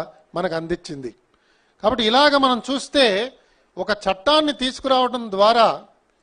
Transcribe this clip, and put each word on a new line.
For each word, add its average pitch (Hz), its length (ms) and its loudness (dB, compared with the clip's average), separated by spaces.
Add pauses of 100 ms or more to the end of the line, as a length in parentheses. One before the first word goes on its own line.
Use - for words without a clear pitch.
(360)
మనకు 170 200 -4
అందించింది. 160 600 -8 (680)
కాబట్టి 226 200 0
ఇలాగ 277 340 4
మనం 254 240 2 (100)
చూస్తే 254 640 0 (440)
ఒక 185 140 -6
చట్టాన్ని 277 600 0
తీసుకురావడం 254 800 -2
ద్వారా 202 500 2 (420)